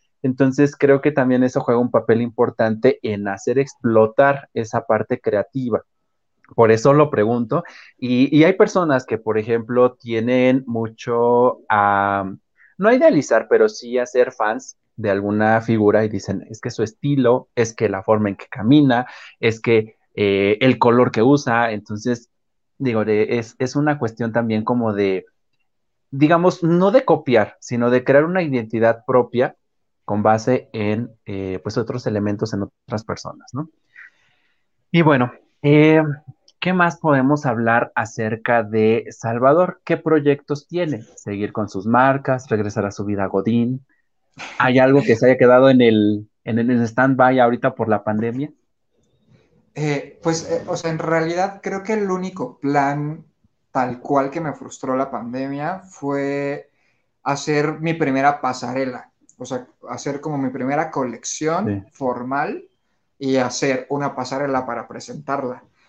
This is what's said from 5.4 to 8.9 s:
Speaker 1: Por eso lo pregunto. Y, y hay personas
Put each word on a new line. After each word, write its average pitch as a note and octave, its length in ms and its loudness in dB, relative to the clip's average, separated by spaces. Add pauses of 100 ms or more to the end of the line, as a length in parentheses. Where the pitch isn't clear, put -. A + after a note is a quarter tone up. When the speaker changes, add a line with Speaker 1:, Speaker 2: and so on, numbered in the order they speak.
Speaker 1:
Por A2+ 160 4
eso A2+ 220 4
lo D3 160 4
pregunto. A#2+ 540 -2 (340)
Y, B2+ 400 0
y D3+ 60 6
hay F#3 100 4
personas F3 520 0